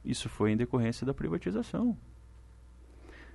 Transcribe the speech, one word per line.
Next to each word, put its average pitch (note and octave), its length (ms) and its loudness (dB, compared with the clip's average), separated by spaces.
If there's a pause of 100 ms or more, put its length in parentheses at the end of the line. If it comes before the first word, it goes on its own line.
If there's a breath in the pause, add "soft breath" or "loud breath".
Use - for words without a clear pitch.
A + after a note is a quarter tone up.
isso - 240 -2
foi G#2+ 260 4
em G#2+ 40 4
decorrência A#2+ 500 2
da C#3 60 0
privatização. F3+ 840 0 (1400 soft breath)